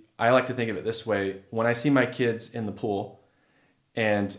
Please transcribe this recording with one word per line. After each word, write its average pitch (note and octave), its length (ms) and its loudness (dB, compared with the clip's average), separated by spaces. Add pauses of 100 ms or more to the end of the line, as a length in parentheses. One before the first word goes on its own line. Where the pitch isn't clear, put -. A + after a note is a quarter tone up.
(200)
I A#2 100 4
like B2+ 160 6
to B2 80 -4
think A#2 160 -2
of G2+ 60 -4
it D#2+ 80 -8
this A2 200 -4
way. G2 460 -2
When A2+ 160 0
I A#2+ 60 4
see C3 180 0
my C3 160 4
kids A#2+ 480 -2
in A2+ 120 -4
the G2 60 -6
pool G#2 480 -4 (760)
and G#2 420 0